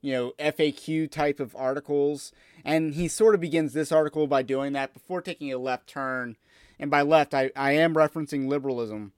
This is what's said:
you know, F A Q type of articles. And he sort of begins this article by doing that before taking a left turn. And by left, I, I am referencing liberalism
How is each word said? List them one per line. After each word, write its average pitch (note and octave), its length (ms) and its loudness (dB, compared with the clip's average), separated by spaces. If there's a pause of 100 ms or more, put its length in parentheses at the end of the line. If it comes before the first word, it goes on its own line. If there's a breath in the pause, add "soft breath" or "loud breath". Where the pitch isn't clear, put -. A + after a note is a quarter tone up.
you C#3 120 -4
know, B2 240 -2
F D3+ 220 -2
A D3+ 120 2
Q D#3+ 360 -4
type D3 320 -2
of B2+ 160 -8
articles. C#3+ 760 -2 (320 soft breath)
And D#3+ 300 0
he E3 140 -2
sort A3 260 4
of F#3 80 2
begins D#3 320 -2
this D3+ 180 -2
article D#3 360 2
by C3+ 160 2
doing C3+ 300 -4
that C3+ 200 -6
before F3+ 280 -10
taking D#3 300 -10
a B2+ 60 -6
left B2+ 300 -6
turn. B2+ 500 -8 (420 soft breath)
And C#3+ 120 -4
by D3 100 4
left, D3 320 4
I, C3+ 220 2
I C#3 160 2
am D#3+ 240 4
referencing D3+ 520 2
liberalism A#2+ 720 -4